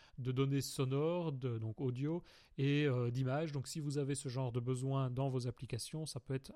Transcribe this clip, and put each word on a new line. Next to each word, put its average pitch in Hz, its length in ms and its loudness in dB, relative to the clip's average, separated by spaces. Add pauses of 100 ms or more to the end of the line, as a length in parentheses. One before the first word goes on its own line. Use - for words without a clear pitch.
(180)
de 127 160 -2
données 139 260 4
sonores, 147 720 2
de, 127 260 -2
donc 110 220 -4
audio, 139 420 0 (360)
et, 143 280 4
euh, 123 260 2
d'images. 135 420 0
Donc 139 120 -4
si - 140 -8
vous 143 180 -2
avez 143 160 0
ce 139 140 -4
genre 127 240 -2
de 120 80 0
besoin 131 500 2
dans 131 200 2
vos 127 180 0
applications, 120 580 -4
ça 123 140 -8
peut - 140 -4
être 131 220 -4